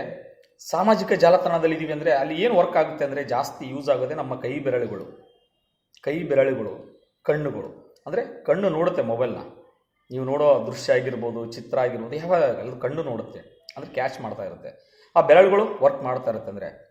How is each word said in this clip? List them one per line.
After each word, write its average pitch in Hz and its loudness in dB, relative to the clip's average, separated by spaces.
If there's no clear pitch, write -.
ಸಾಮಾಜಿಕ 190 2
ಜಾಲತಾಣದಲ್ಲಿ 170 4
ಇದ್ದೀವಿ 156 -4
ಅಂದರೆ, 151 0
ಅಲ್ಲಿ 156 0
ಏನು 233 2
ವರ್ಕ್ 175 4
ಆಗುತ್ತೆ 156 0
ಅಂದರೆ, 139 -4
ಜಾಸ್ತಿ 131 -4
ಯೂಸ್ 131 -6
ಆಗೋದೇ 127 0
ನಮ್ಮ 131 -8
ಕೈ 135 -6
ಬೆರಳುಗಳು, 120 -4
ಕೈ 151 -4
ಬೆರಳುಗಳು, 135 0
ಕಣ್ಣುಗಳು. 147 -6
ಅಂದರೆ - -8
ಕಣ್ಣು 190 2
ನೋಡುತ್ತೆ 165 0
ಮೊಬೈಲ್ನ, 117 -2
ನೀವು 127 -6
ನೋಡೋ 139 4
ದೃಶ್ಯ 123 0
ಆಗಿರ್ಬೋದು, 117 -2
ಚಿತ್ರ 113 -6
ಆಗಿರ್ಬೋದು, 117 -2
ಯಾವಾಗ 170 0
ಅದು 123 -2
ಕಣ್ಣು 147 -6
ನೋಡುತ್ತೆ, 113 -10
ಅಂದರೆ 139 -14
ಕ್ಯಾಚ್ 131 -6
ಮಾಡ್ತಾ 104 -10
ಇರುತ್ತೆ. 85 -14
ಆ 170 8
ಬೆರಳುಗಳು 196 6
ವರ್ಕ್ 139 2
ಮಾಡ್ತಾ 127 -4
ಇರುತ್ತೆ. 107 -8
ಅಂದರೆ 95 -10